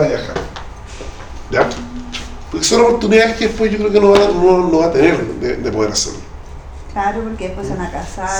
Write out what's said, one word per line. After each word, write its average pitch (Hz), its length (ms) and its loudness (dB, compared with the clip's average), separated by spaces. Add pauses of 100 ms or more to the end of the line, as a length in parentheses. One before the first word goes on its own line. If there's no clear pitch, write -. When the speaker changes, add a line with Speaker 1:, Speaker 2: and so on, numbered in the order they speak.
Speaker 1:
a 185 60 4
viajar, - 280 -4 (1120)
¿ya? - 180 2 (840)
Porque 156 140 -4
son 226 160 6
oportunidades 226 560 4
que 226 100 0
después 220 240 0
yo 208 80 -2
creo 208 120 0
que 202 100 6
no 202 100 8
va, 202 80 8
no, 180 500 4
no 165 100 4
va 165 80 4
a 170 40 0
tener 160 260 4 (220)
de, 123 180 -2
de 117 140 -4
poder 107 220 0
hacerlo. - 260 -4 (720)
Speaker 2:
Claro, 208 320 -4
porque 220 220 -8
después 185 220 -8
se 196 80 -4
van 180 120 -6
a 180 40 -10
casar, - 380 -8 (100)